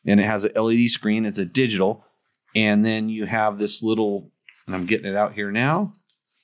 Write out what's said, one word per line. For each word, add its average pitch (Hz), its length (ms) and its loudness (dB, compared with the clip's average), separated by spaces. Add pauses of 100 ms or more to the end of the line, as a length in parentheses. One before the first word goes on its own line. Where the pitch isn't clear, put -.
and 101 160 6
it - 20 2
has 104 220 0
a - 100 -2
L 113 160 2
E 113 60 4
D 120 100 4
screen. 110 380 -2
It's 104 140 -4
a 98 60 -2
digital. 101 600 0 (500)
And 107 300 4
then 110 240 -2
you 110 160 -6
have 107 320 -2
this 104 260 -4
little, 107 480 -2 (360)
and 95 80 -6
I'm 90 100 -6
getting 107 220 -2
it 98 100 -4
out 104 160 0
here 101 180 -8
now 151 440 -2 (480)